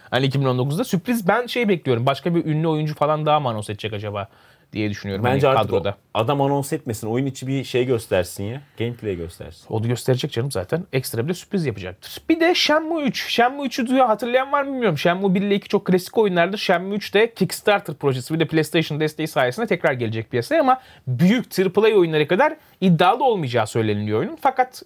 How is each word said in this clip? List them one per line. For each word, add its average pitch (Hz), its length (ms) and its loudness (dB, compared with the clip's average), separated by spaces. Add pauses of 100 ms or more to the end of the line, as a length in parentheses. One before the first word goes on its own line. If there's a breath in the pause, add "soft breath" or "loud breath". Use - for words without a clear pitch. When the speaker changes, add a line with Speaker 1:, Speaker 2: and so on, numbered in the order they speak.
(120)
Speaker 1:
Hani 131 140 2
iki 139 160 0
bin 135 40 0
on 127 120 2
dokuzda. 143 260 -2
Sürpriz 226 440 -2
ben 226 180 2
şey 240 240 -2
bekliyorum. 131 360 0
Başka 139 300 0
bir 165 100 0
ünlü 156 220 0
oyuncu 156 280 -2
falan 151 300 0
daha 151 140 4
mı 135 100 -2
anons 107 200 -6
edecek 107 240 -8
acaba 101 340 -6 (460 soft breath)
diye 107 160 -2
düşünüyorum. 101 360 -4
Speaker 2:
Bence 135 220 2
Speaker 1:
Hani 135 100 4
Speaker 2:
artık 104 140 0
Speaker 1:
kadroda. 101 180 0 (260)
Speaker 2:
o 98 40 0
adam 139 220 0
anons 139 320 0
etmesin. 120 340 -6
Oyun 120 180 -2
içi 131 220 -8
bir 135 160 -4
şey 127 220 0
göstersin 104 580 -2
ya. 117 180 -8 (180)
Gameplay 113 360 -6
göstersin. 82 540 -12
Speaker 1:
O 107 140 -2
da 113 40 -2
gösterecek 127 440 -2
canım 135 200 -4
zaten. 151 320 -4 (100)
Ekstra 131 300 -4
bir 147 60 -4
de 185 40 -2
sürpriz 175 320 -4
yapacaktır. 98 640 -10
Bir 320 100 2
de 339 160 4
Shenmue 311 480 0
üç. - 260 -4
Shenmue 269 360 0
üçü 247 220 -4
duya 254 220 4
hatırlayan 247 420 0
var 285 120 2
mı 277 100 -6
bilmiyorum. 220 240 0
Shenmue 180 380 2
bir 202 60 2
ile 202 140 2
iki 202 140 -4
çok 196 160 0
klasik 180 320 2
oyunlardır. 190 400 2
Shenmue 190 380 0
üç - 180 -8
de 226 200 4
Kickstarter 196 640 0
projesi. 131 380 -2
Bir 165 60 -2
de 165 80 2
PlayStation 156 520 0
desteği 156 280 -4
sayesinde 147 400 0
tekrar 165 260 0
gelecek 113 380 -4
piyasaya 123 300 0
ama 254 180 2 (280 loud breath)
büyük 170 440 2
triple 202 420 2
A 214 40 6
oyunları 156 300 2
kadar 269 260 2 (280 soft breath)
iddialı 185 420 4
olmayacağı 135 440 0
söyleniliyor 107 520 0
oyunun. 226 220 -6
Fakat 262 440 -2